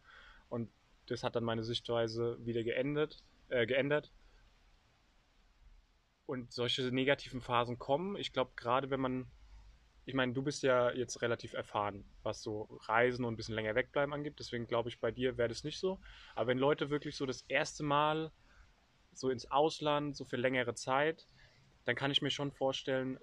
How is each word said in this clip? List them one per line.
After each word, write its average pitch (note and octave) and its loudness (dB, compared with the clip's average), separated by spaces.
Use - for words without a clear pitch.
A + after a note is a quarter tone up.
Und A#2 -2
das B2 -4
hat A#2+ 2
dann A#2 2
meine A2+ 0
Sichtweise A#2 0
wieder A#2 0
geendet, C#3+ -2
äh, A#2+ 2
geändert. C#3 2
Und B2+ -8
solche B2 0
negativen C3 2
Phasen A#2+ 2
kommen. F3+ 0
Ich C#3+ -6
glaub, - -2
gerade C3 2
wenn C3+ 0
man, B2+ -2
ich B2 -10
mein, B2+ 2
du C3+ -2
bist C#3 -2
ja B2+ 6
jetzt B2 -4
relativ A#2 0
erfahren, G#2 -2
was G#2+ -4
so G#2+ -6
Reisen B2 4
und A2+ -2
ein G#2+ -8
bisschen A2 -6
länger G#2+ 0
wegbleiben C#3+ 0
angeht. D3 -6
Deswegen A#2 -6
glaub A#2 0
ich, A#2+ -10
bei A#2 0
dir B2 -2
wär A#2 2
das A2+ -8
nicht D3+ -8
so. F#3+ -2
Aber A2+ -2
wenn B2 2
Leute C#3+ 2
wirklich D3 -4
so C#3 -4
das B2+ -4
erste D3+ -2
Mal D3+ 2
so - -2
ins B2+ -4
Ausland, D3 2
so C3+ -10
für B2+ -6
längere B2 2
Zeit, C#3+ 0
dann A#2+ 0
kann C#3 0
ich - 2
mir C#3 0
schon C#3+ -4
vorstellen, C3 -2